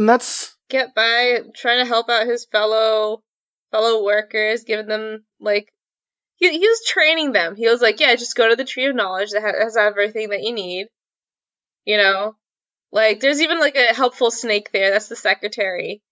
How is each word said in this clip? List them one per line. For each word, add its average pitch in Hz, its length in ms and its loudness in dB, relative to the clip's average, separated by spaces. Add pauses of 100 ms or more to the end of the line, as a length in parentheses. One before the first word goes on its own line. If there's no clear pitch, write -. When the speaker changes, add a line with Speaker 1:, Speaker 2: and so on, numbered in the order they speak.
Speaker 1:
and 214 80 2
that's - 480 0 (120)
Speaker 2:
get 262 260 -4
by, 233 460 2 (160)
trying 247 280 0
to 240 40 -8
help 233 200 0
out 233 180 0
his 240 200 -4
fellow, 214 760 0 (480)
fellow 220 340 0
workers, 214 600 -2
giving 214 220 -4
them, 214 380 -8 (160)
like, 208 320 -2 (640)
he, 359 140 2
he 311 80 -4
was 453 280 2
training 311 460 0
them. 170 240 0
He 226 120 0
was 233 140 2
like, 220 180 2
"Yeah, 262 160 4
just 233 200 -8
go 226 120 4
to 233 80 4
the 262 80 -2
Tree 262 220 -4
of 277 100 -2
Knowledge 196 340 -4
that 208 120 -2
ha-, 208 220 -2
has 226 120 -4
everything 208 540 0
that 202 120 -6
you 226 100 -6
need." 185 340 -8 (960)
You 214 140 0
know? 196 380 2 (560)
Like, 214 280 2
there's 285 200 2
even, 330 180 0
like, 285 160 2
a 247 200 4
helpful 247 360 0
snake 208 420 -4
there. 196 180 2
That's 208 180 0
the 226 80 -16
secretary. 196 960 -4